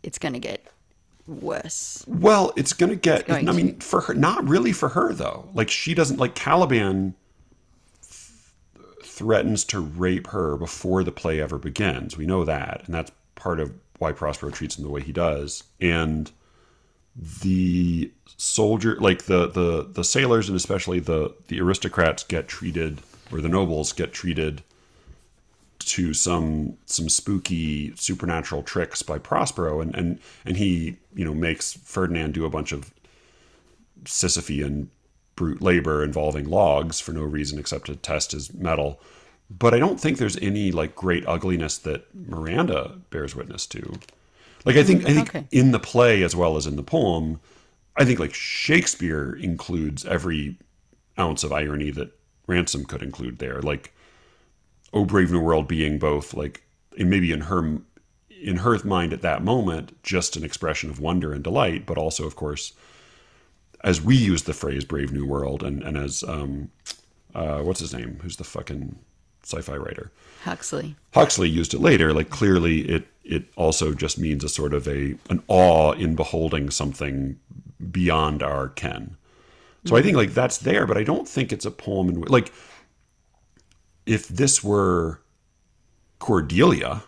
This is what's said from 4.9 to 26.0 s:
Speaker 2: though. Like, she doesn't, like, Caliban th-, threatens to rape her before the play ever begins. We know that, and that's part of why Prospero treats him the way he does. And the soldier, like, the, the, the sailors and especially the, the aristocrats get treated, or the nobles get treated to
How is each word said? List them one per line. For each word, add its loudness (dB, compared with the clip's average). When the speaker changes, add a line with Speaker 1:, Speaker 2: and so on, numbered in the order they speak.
Speaker 2:
though. -6
Like, 0
she -2
doesn't, 2
like, 0
Caliban 2
th-, -20
threatens 2
to -4
rape -2
her -2
before -2
the -2
play -2
ever -4
begins. -4
We -6
know 2
that, -4
and -8
that's -6
part -4
of -4
why -2
Prospero -6
treats -8
him -10
the -8
way -4
he -10
does. -2
And 0
the 2
soldier, 2
like, 4
the, 4
the, 0
the -6
sailors 2
and 0
especially -2
the, -2
the -6
aristocrats 0
get -6
treated, -6
or -6
the -2
nobles 0
get -6
treated -4
to -2